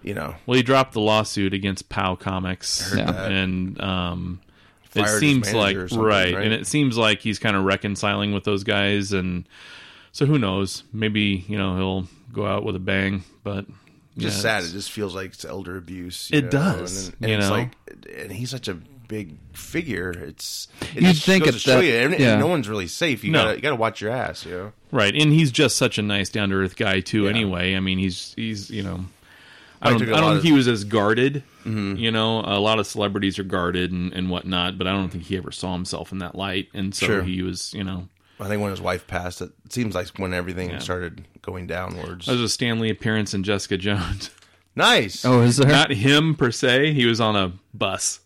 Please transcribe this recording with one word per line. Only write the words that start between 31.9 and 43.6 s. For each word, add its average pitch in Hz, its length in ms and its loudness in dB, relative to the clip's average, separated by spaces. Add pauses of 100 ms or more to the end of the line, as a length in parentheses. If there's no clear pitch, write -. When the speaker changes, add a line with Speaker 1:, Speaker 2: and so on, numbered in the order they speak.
Speaker 2:
You 113 140 -2
know, 113 340 2
a 101 140 2
lot 110 200 4
of 101 80 -2
celebrities 101 520 -2
are 98 40 -4
guarded 90 480 0
and, 90 220 -4
and 92 160 -4
whatnot, 90 480 -4
but 90 100 -2
I 95 40 0
don't 95 180 -2
think 87 160 -10
he 101 120 -4
ever - 140 -8
saw 92 220 -6
himself 87 380 -8
in 95 80 -8
that 87 160 -10
light, 95 380 -4
and 98 220 -6
so - 120 -2
Speaker 1:
Sure. 101 160 2
Speaker 2:
he 92 180 -2
was, 92 320 -6
you 104 100 -8
know. 92 240 -8 (320)
Speaker 1:
I 101 80 -8
think 104 140 -2
when 101 100 -2
his 90 100 -8
wife 90 260 -4
passed, 90 340 -6
it 90 100 -10 (180)
seems 117 260 -2
like 90 120 -4 (100)
when 92 160 -4
everything 90 380 -4
Speaker 2:
Yeah. 80 80 -8
Speaker 1:
started 90 440 -6 (200)
going 90 240 -10
downwards. 87 580 -8
Speaker 2:
That 127 80 0
was 123 80 2
a 110 80 0
Stan 117 300 -2
Lee 113 100 0
appearance 107 440 -2
in 98 100 -2
Jessica 101 340 -2